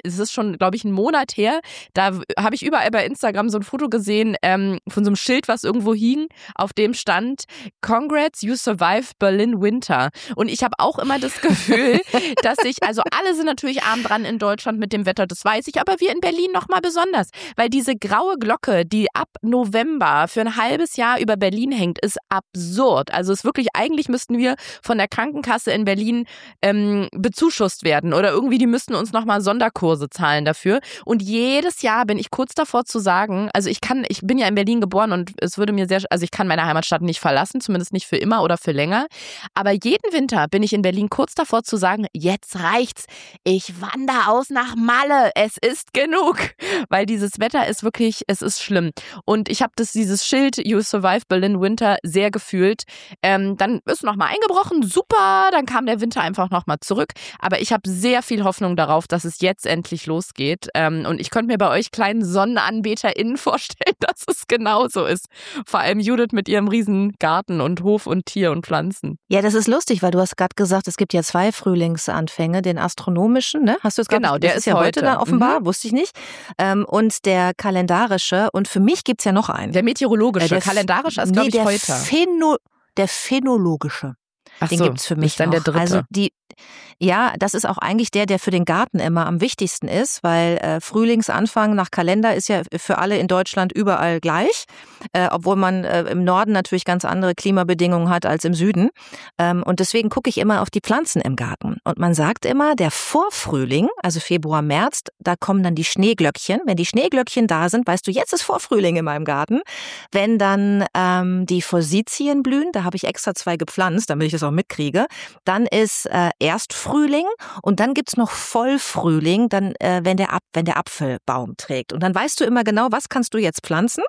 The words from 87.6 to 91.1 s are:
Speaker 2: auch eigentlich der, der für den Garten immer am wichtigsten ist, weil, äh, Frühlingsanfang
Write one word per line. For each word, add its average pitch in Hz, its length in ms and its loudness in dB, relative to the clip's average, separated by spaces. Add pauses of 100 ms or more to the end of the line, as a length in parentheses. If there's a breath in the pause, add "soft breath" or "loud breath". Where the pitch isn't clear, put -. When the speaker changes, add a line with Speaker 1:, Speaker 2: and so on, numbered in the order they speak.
Speaker 2:
auch 185 100 -2
eigentlich 214 320 0
der, 202 160 0
der 190 140 2
für - 100 -4
den 175 160 2
Garten 180 320 0
immer 165 300 0
am 170 120 0
wichtigsten 190 480 -2
ist, - 360 -2
weil, 170 340 2
äh, 160 240 -2
Frühlingsanfang 220 920 2